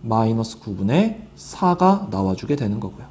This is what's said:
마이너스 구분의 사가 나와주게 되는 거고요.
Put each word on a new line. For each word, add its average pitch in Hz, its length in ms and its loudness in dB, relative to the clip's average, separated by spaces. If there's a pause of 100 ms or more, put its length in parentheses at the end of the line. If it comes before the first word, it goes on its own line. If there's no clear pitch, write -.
마이너스 113 580 0
구분의 113 760 0
사가 185 760 2
나와주게 95 440 0
되는 104 240 -2
거고요. 95 320 -10